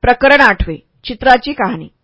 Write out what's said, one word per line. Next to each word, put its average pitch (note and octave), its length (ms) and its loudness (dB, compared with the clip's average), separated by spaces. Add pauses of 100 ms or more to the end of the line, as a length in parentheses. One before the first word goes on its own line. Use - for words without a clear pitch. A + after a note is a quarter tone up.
प्रकरण C#4 380 2
आठवे. A3 360 0 (280)
चित्राची B3+ 480 0
कहाणी. A3+ 360 -6 (160)